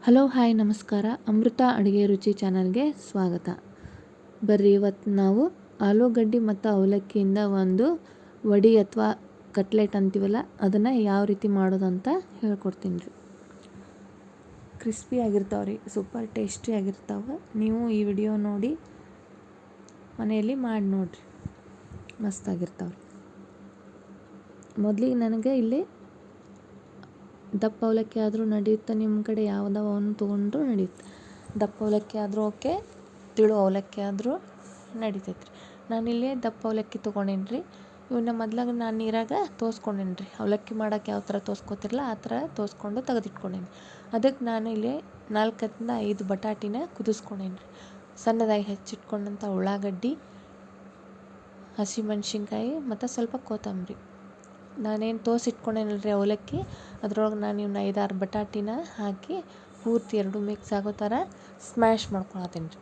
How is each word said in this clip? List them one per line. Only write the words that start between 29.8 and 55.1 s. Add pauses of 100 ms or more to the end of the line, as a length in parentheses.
ಅವನ್ನ
ತೊಗೊಂಡ್ರು
ನಡೆಯುತ್ತೆ. (560)
ದಪ್ಪ
ಅವಲಕ್ಕಿ
ಆದ್ರೂ
ಓಕೆ, (640)
ತಿಳು
ಅವಲಕ್ಕಿ
ಆದ್ರೂ (640)
ನಡಿತೈತೆ
ರೀ. (400)
ನಾನಿಲ್ಲಿ
ದಪ್ಪ
ಅವಲಕ್ಕಿ
ತೊಗೊಂಡೇನಿ
ರೀ. (500)
ಇವನ್ನ
ಮೊದ್ಲಾಗ
ನಾನು
ನೀರಾಗ (260)
ತೋಸ್ಕೊಂಡೇನಿ
ರೀ. (140)
ಅವಲಕ್ಕಿ
ಮಾಡಕ್ಕೆ
ಯಾವ
ಥರ
ತೋಸ್ಕೊತಿರಲ್ಲ,
ಆ
ಥರ (240)
ತೋಸ್ಕೊಂಡು
ತೆಗೆದಿಟ್ಕೊಂಡೇನಿ. (440)
ಅದಕ್ಕೆ
ನಾನು
ಇಲ್ಲಿ (360)
ನಾಲ್ಕರಿಂದ
ಐದು
ಬಟಾಟಿನ (200)
ಕುದಿಸ್ಕೊಂಡೇನಿ
ರೀ. (500)
ಸಣ್ಣದಾಗಿ
ಹೆಚ್ಚಿಟ್ಕೊಂಡಂಥ
ಉಳ್ಳಾಗಡ್ಡಿ, (1700)
ಹಸಿಮೆಣ್ಸಿನ್ಕಾಯಿ
ಮತ್ತು
ಸ್ವಲ್ಪ
ಕೊತ್ತಂಬರಿ. (840)
ನಾನೇನು